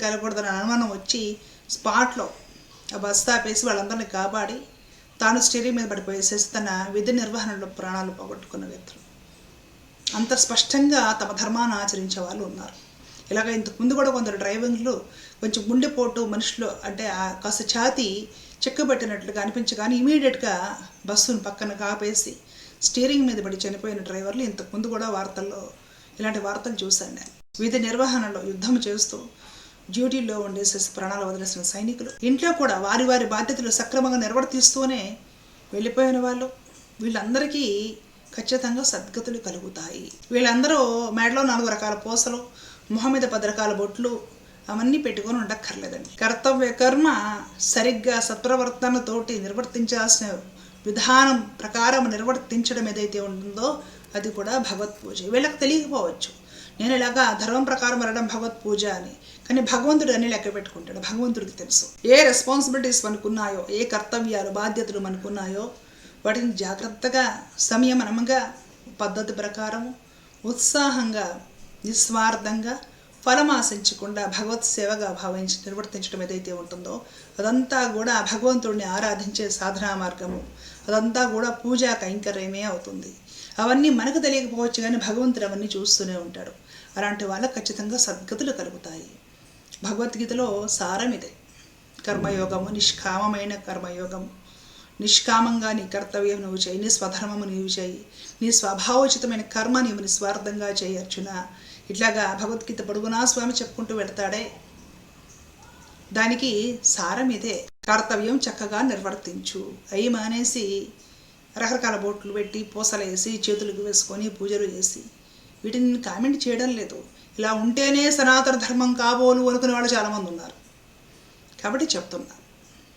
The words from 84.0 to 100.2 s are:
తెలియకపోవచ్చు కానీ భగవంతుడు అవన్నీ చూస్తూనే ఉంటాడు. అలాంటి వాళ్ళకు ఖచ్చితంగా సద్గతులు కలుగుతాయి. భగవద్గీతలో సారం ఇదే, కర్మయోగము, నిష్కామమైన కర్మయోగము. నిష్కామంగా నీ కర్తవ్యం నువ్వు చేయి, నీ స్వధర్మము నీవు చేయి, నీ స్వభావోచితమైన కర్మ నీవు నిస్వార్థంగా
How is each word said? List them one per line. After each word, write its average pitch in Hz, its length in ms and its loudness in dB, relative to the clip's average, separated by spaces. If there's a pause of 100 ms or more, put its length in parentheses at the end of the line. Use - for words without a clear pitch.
తెలియకపోవచ్చు 240 640 2
కానీ 226 160 2 (100)
భగవంతుడు 233 400 2
అవన్నీ 196 280 -4
చూస్తూనే 190 480 0
ఉంటాడు. 180 300 -12 (420)
అలాంటి 202 300 -2
వాళ్ళకు 202 300 -2
ఖచ్చితంగా 208 500 -4
సద్గతులు 214 520 -4
కలుగుతాయి. - 500 -12 (800)
భగవద్గీతలో 233 640 -2 (300)
సారం 202 380 -2
ఇదే, - 160 -12 (680)
కర్మయోగము, 190 760 -2
నిష్కామమైన 202 800 0 (140)
కర్మయోగము. 185 600 -8 (720)
నిష్కామంగా 226 800 4
నీ 196 60 -4 (100)
కర్తవ్యం 202 480 -2
నువ్వు 185 220 -4
చేయి, 185 180 -2
నీ 214 80 0
స్వధర్మము 208 560 -2
నీవు 190 320 -4
చేయి, 185 200 -6 (400)
నీ 233 140 0
స్వభావోచితమైన 233 920 2 (120)
కర్మ 240 300 2
నీవు 208 200 -2
నిస్వార్థంగా 202 640 -2 (120)